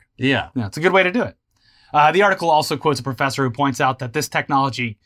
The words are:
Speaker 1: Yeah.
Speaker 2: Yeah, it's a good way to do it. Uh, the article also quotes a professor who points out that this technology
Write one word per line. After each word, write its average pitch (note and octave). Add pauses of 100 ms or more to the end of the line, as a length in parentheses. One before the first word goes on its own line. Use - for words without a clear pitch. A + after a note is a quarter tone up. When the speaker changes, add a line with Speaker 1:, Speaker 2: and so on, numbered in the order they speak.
(180)
Speaker 1:
Yeah. B2+
Speaker 2:
Yeah, A#2
it's G2
a D#3
good F3+
way F#3+
to F3+
do A3+
it. - (560)
Uh, D3
the F3+
article F#3+
also D3+
quotes C#3
a -
professor C#3
who C3
points C#3
out C3
that B2
this D3+
technology C3+